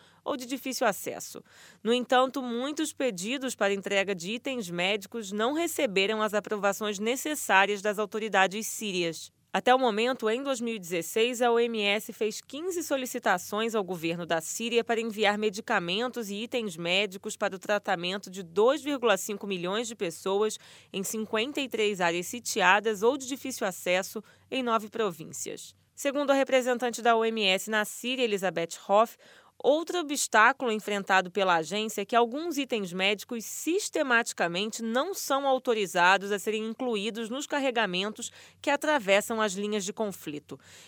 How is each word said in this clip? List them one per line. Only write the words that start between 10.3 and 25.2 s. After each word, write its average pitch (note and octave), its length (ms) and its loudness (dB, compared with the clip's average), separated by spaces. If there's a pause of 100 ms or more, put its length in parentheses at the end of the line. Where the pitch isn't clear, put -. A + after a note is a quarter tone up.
dois C4+ 180 -2
mil A#3 140 -4
e G#3+ 40 -8
dezesseis, G3+ 600 0
a A#3+ 100 4
O A#3 80 4
M A#3 220 0
S G3+ 320 0
fez G#3+ 300 -4
quinze E4+ 400 -6
solicitações A#3 920 -2
ao G#3+ 80 2
governo E3+ 440 -4
da E3 120 0
Síria A3+ 460 -2
para A#3 160 0
enviar G#3 380 0
medicamentos G#3+ 920 -2
e G3+ 140 -6
itens A3+ 340 -4
médicos F#3+ 640 -2
para F#3+ 180 -2
o - 20 -10
tratamento F#3+ 720 -2
de F#3+ 120 -12
dois G#3 400 2
vírgula A#3+ 340 2
cinco G3+ 300 -6
milhões G3 420 -2
de A3+ 80 -12
pessoas G3 640 -2 (340)
em F#3+ 100 -6
cinquenta A3 560 -4
e C4+ 120 -4
três G#3 320 0
áreas F3 240 0
sitiadas G#3 760 2
ou B3+ 140 4
de C4 100 -8
difícil B3 400 -6
acesso F#3 560 -2 (280)
em C4 120 -2
nove A3+ 280 0
províncias. - 840 -6 (200)